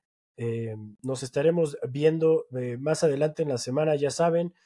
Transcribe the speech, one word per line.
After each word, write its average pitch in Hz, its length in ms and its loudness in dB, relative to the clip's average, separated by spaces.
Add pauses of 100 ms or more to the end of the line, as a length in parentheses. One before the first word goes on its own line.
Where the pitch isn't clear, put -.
(380)
Eh, 113 380 -4 (260)
nos 131 220 -6
estaremos 151 540 0 (120)
viendo, 156 560 2 (100)
eh, 123 220 -4
más 151 260 -2
adelante 151 380 0
en 151 80 -2
la 127 80 0
semana, 151 380 0
ya 143 160 0
saben, 170 420 0 (120)